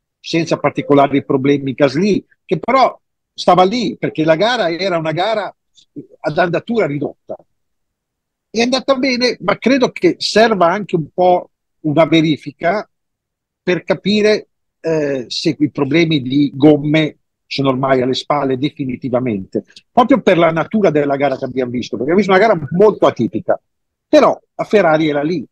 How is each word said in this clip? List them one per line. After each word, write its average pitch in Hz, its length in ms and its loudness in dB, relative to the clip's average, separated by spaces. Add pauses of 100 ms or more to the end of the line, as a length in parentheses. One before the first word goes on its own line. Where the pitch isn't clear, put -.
(200)
senza 160 380 -2
particolari 143 680 2
problemi 139 500 -2
Gasly, 151 520 0 (180)
che 170 160 -4
però 247 400 0 (340)
stava 180 300 4
lì 202 340 -2
perché 156 260 -4
la 160 120 2
gara 208 340 0
era 175 280 -2
una 160 140 -4
gara 185 420 -4 (680)
ad 156 180 -6
andatura 185 480 0
ridotta. 139 500 -8 (1120)
È 220 120 -2
andata 254 340 0
bene, 254 460 -2
ma 165 160 -2
credo 254 340 0
che 165 260 0
serva 208 500 2
anche 190 280 -2
un 156 180 -4
po' 180 380 2 (300)
una 156 240 2
verifica 165 840 -2 (720)
per 180 220 -2
capire, 208 640 0 (320)
eh, 143 480 -2
se - 300 -4
i 147 120 0
problemi 156 520 0
di 135 320 0
gomme 147 640 2 (300)
sono 139 220 -2
ormai 131 320 0
alle 127 140 -2
spalle 135 420 -2
definitivamente, 123 1080 -4 (260)
proprio 247 300 2
per 185 160 4
la 170 140 4
natura 170 380 0
della 143 260 0
gara 135 220 -2
che 135 80 -8
abbiamo 127 240 -4
visto, 120 260 -8
perché 123 160 -4
abbiamo 180 60 0
visto 196 140 2
una 196 240 4
gara 151 160 -8
molto 190 340 2
atipica, 110 540 -2 (480)
però 226 320 4 (160)
la 165 80 -6
Ferrari 160 460 2
era 143 120 -2
lì, 151 300 -4